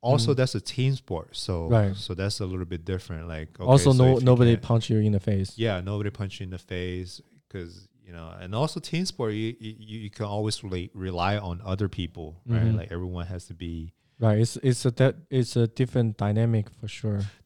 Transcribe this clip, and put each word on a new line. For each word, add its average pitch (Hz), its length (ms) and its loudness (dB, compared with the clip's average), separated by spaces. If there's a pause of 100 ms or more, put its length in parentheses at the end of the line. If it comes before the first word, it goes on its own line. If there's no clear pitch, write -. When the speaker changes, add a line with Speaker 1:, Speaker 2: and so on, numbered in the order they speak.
Speaker 1:
also 120 300 4
Speaker 2:
Mm-hmm. 135 80 4
Speaker 1:
that's 127 160 2
a 107 60 -2
team 131 340 0
sport, - 420 -8
so, 82 320 -4
Speaker 2:
Right. 101 280 4
Speaker 1:
so 101 180 -8
that's 98 260 -2
a 101 60 -4
little 92 180 -4
bit 85 200 -8
different. 87 440 -6
Like, 78 320 -10
okay, - 80 0
Speaker 2:
Also, 139 240 8
Speaker 1:
so 127 60 6
Speaker 2:
no, 127 180 8
Speaker 1:
if 120 40 0
you 127 60 2
Speaker 2:
nobody 123 260 8
Speaker 1:
can't 110 100 2
Speaker 2:
punch - 280 2
you 110 80 4
in 107 140 4
the 98 80 2
face. 98 380 -2
Speaker 1:
Yeah, 107 220 0
nobody 101 300 -4
punch 98 300 -8
you 98 40 -8
in 92 60 -10
the 92 80 -10
face, 90 640 -8 (280)
'cause, 92 400 -14 (160)
you 92 80 -20
know, 82 180 -14 (100)
and 90 140 -10
also 147 240 -2
team 165 260 -6
sport, 113 300 -4
you, 113 240 -6
you, 110 160 -14 (300)
you 101 60 -10
can 107 160 -8
always 107 360 -4
relate, 92 320 -8
rely 92 420 -2
on 90 280 -6
other 95 240 -2
people, 82 580 -8
right? 113 160 2
Speaker 2:
Mm-hmm. 113 140 4
Speaker 1:
Like, - 160 -6
everyone 87 340 -6
has 92 200 -10
to 87 80 -16
be 82 380 -10 (300)
Speaker 2:
Right. 107 160 6
It's, 113 200 2
it's 127 260 0
a 131 60 2
de-, 131 240 2 (160)
it's 127 260 0
a 117 100 4
different 117 520 -2
dynamic 107 500 2 (100)
for 113 100 -12
sure. 101 340 -4 (240)